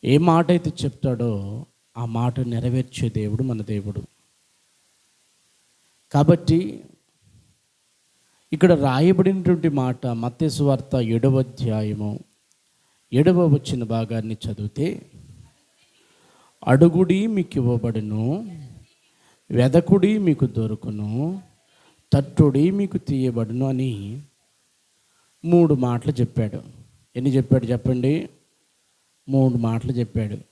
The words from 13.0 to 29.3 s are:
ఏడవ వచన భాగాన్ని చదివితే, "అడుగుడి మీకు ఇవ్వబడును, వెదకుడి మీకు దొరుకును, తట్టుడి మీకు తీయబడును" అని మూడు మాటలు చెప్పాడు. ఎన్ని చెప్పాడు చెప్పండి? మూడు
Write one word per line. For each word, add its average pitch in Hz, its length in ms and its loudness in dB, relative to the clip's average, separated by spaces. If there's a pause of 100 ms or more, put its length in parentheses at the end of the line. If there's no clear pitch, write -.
ఏడవ 170 340 4
వచన 135 380 0
భాగాన్ని 113 520 -4 (100)
చదివితే, 110 600 -6 (1600)
"అడుగుడి 170 600 4
మీకు 202 300 -4
ఇవ్వబడును, 110 680 -2 (1300)
వెదకుడి 170 680 4
మీకు 160 280 0
దొరుకును, 110 960 -6 (720)
తట్టుడి 143 580 2
మీకు 196 280 -4
తీయబడును" 127 680 -4
అని 127 560 -6 (1200)
మూడు 170 300 6
మాటలు 123 380 -2
చెప్పాడు. 117 500 -4 (540)
ఎన్ని 127 200 0
చెప్పాడు 127 280 2
చెప్పండి? 127 680 -2 (1000)
మూడు 131 260 2